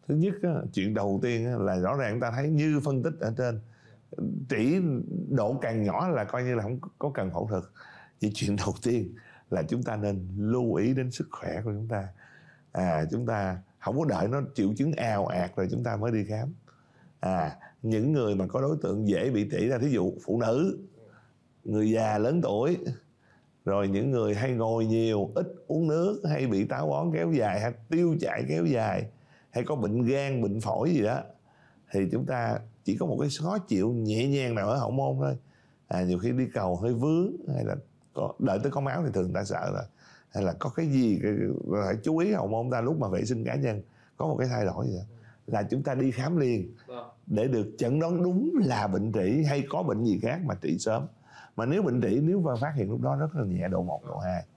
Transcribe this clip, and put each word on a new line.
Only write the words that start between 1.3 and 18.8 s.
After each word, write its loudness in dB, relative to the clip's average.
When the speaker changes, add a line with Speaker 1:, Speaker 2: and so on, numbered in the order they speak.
Speaker 1:
á, -2
là 0
rõ 0
ràng -2
ta 0
thấy -2
như 4
phân 0
tích -2
ở -2
trên, 0
trĩ 2
độ 2
càng 0
nhỏ 0
là 0
coi -4
như 0
là 0
không -4
có -2
cần -2
phẫu -2
thuật. -2
Vậy 0
chuyện -2
đầu 0
tiên 0
là 0
chúng -2
ta -4
nên -2
lưu 0
ý 2
đến -2
sức -6
khỏe -6
của -4
chúng -6
ta. -4
À, 0
chúng -2
ta -2
không -2
có 0
đợi 0
nó 0
triệu 2
chứng 2
ào 0
ạt -2
rồi 0
chúng -2
ta -2
mới -2
đi 0
khám. -4
À, 0
những 2
người 2
mà 0
có -2
đối 0